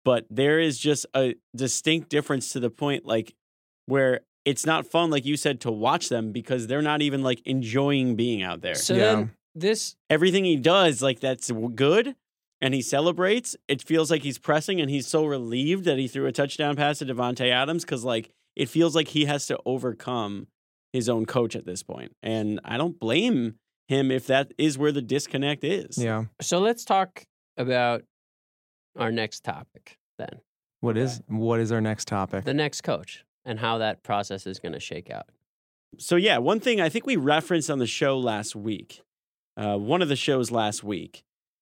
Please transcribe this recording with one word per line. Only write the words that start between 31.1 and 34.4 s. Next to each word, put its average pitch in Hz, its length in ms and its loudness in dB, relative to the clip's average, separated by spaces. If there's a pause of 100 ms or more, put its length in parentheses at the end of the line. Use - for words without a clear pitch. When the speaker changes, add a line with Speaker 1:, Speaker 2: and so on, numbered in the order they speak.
Speaker 2:
Okay. - 40 -20 (140)
Speaker 3:
what 113 220 2
is 113 120 -2
our 113 80 2
next 110 280 -2
topic? 98 360 -2
Speaker 2:
The 131 100 -2
next 147 280 -2
coach - 420 -6 (200)
and 117 160 -6
how 113 180 0
that 110 240 -2
process 101 440 -4